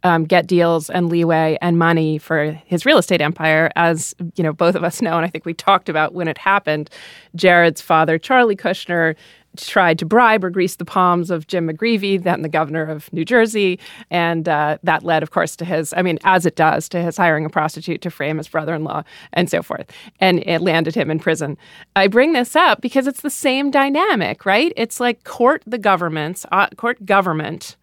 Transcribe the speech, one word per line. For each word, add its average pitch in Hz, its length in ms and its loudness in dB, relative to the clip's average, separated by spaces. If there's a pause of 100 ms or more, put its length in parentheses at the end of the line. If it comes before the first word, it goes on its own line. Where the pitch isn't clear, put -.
um, 165 220 2
get 175 220 2
deals 170 420 0
and 175 200 -2
leeway 165 520 0
and 170 160 0
money 165 400 2
for 151 480 -4
his 175 200 -4
real 285 120 4
estate 180 240 0
empire. 156 540 2
As, 170 400 0 (200)
you - 80 -2
know, 156 80 0
both 170 240 0
of 170 80 -4
us 170 180 -4
know, 170 140 -2
and 165 100 0
I 170 40 -4
think - 160 -14
we 165 80 -8
talked 190 340 0
about 156 260 -2
when 175 140 -6
it 156 100 -6
happened, 156 520 -2 (460)
Jared's 175 460 4
father, 160 360 2
Charlie 240 400 2
Kushner, 170 580 -2 (420)
tried 170 420 2
to 165 60 -6
bribe 220 400 4
or 180 40 -2
grease 175 280 -2
the 175 80 -8
palms 175 440 2
of 165 160 -4
Jim 170 220 -4
McGreevey, 196 560 -2
then 180 180 0
the 160 60 -6
governor 156 360 -2
of 156 280 -10
New 165 140 -4
Jersey. 214 520 2 (320)
And, 170 380 0
uh, 151 360 0
that 160 200 0
led, 160 200 0
of - 80 -10
course, - 260 -2
to 170 80 -8
his, 160 300 -4
I 180 60 0
mean, 180 220 -2
as 185 220 2
it 160 100 0
does, - 320 0
to 175 140 -6
his 170 160 -6
hiring 160 260 0
a 147 60 -6
prostitute 160 540 -6
to 170 60 -6
frame 156 280 -6
his 156 100 -10
brother-in-law 156 560 -6 (300)
and 175 160 0
so - 120 0
forth. - 300 -12 (300)
And 185 260 2
it 165 140 0
landed 165 340 0
him 156 160 -2
in 160 80 -2
prison. 156 380 -4 (400)
I 196 100 4
bring 247 240 4
this 247 240 -2
up 339 240 4
because 254 280 -2
it's 269 140 -6
the 294 80 -6
same 269 420 -2
dynamic, 277 760 0
right? 226 320 2
It's 233 240 -4
like 240 240 -2
court 262 420 2
the 240 100 -6
governments, 170 760 -2
uh, 196 140 2 (100)
court 240 280 -6
government 180 760 -2